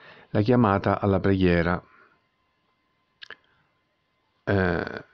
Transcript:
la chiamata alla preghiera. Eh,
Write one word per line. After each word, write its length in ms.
la 100
chiamata 580
alla 200
preghiera. 600
Eh, 720